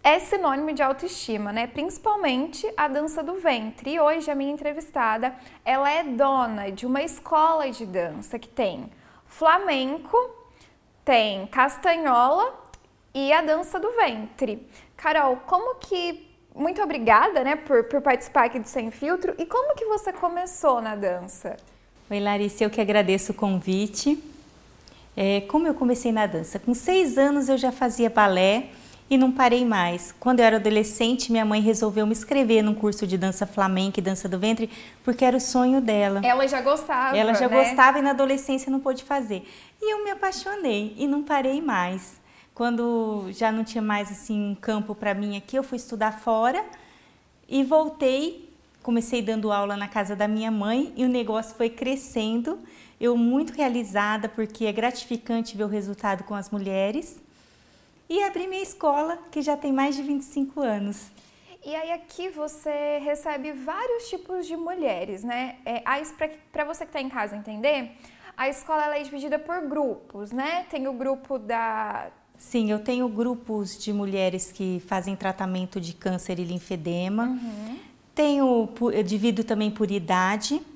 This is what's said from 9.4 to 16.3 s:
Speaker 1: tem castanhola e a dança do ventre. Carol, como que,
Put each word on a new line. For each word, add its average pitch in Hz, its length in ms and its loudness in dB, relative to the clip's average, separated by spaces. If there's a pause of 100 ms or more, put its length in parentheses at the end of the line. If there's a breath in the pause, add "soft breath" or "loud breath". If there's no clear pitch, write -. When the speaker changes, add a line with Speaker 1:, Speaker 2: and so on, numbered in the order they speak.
Speaker 1:
tem 214 420 2
castanhola 294 1040 2 (600)
e 277 180 2
a 320 80 8
dança 311 380 0
do 415 140 -2
ventre. 226 760 -2 (300 loud breath)
Carol, 294 400 2 (100)
como 466 300 0
que, 349 520 -4 (240)